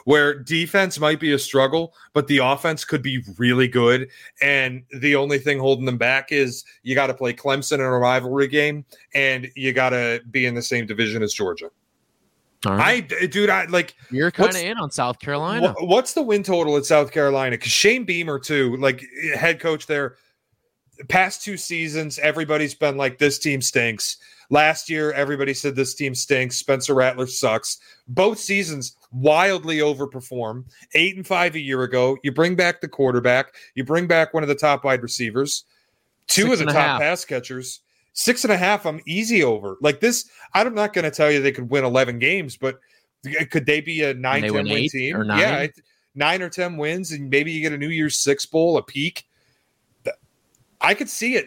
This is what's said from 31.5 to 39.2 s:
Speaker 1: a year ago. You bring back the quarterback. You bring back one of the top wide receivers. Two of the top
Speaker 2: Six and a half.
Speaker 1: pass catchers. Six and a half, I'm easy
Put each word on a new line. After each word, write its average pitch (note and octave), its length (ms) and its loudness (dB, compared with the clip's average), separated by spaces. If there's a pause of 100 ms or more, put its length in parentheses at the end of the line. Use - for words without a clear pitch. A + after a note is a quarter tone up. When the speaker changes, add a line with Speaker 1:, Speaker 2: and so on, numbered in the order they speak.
Speaker 1:
a D#3+ 60 -6
year C3+ 220 -2
ago. B2+ 400 0
You C#3 100 -2
bring E3+ 240 2
back F3 240 0
the D#3 80 -8
quarterback. B2 640 2 (200)
You C3 100 -4
bring E3 220 0
back E3 280 2
one D#3+ 80 2
of D3 60 -4
the C#3+ 60 2
top C#3+ 300 2
wide C3 180 2
receivers. A#2+ 640 -4 (600)
Two A3+ 260 4
of A#3+ 60 2
the D3+ 80 0
top D3 80 0
Speaker 2:
Six - 20 4
and - 20 6
a - 20 6
half. C#3+ 200 2
Speaker 1:
pass E3+ 240 -2
catchers. B2+ 560 -8 (320)
Six A#3+ 320 0
and G#3+ 80 2
a F#3+ 40 4
half, F#3+ 300 0
I'm D#3 200 -6
easy G#3 360 0